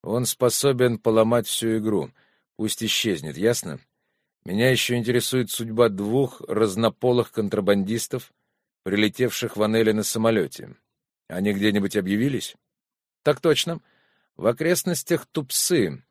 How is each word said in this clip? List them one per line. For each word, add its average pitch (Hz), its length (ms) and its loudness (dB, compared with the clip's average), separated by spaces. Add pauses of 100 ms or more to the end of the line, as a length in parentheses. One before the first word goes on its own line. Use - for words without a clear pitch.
Он 117 240 -2
способен 123 720 2
поломать 113 480 4
всю 113 320 -2
игру. 104 320 -2 (460)
Пусть 104 260 -6
исчезнет, 80 540 -2
ясно? 87 420 -2 (680)
Меня 113 260 2
ещё 123 260 0
интересует 120 540 0
судьба 113 380 2
двух 107 540 -2
разнополых 110 920 0
контрабандистов, 101 1000 -2 (500)
прилетевших 107 760 -2
в 104 60 0
Анели 110 300 4
на 107 100 0
самолёте. 110 760 -2 (520)
Они 95 240 -2
где-нибудь 101 440 0
объявились?" 104 580 -2 (680)
"Так 147 180 0
точно. 165 400 0 (560)
В - 100 -4
окрестностях 165 800 0
Тупсы. 127 840 -2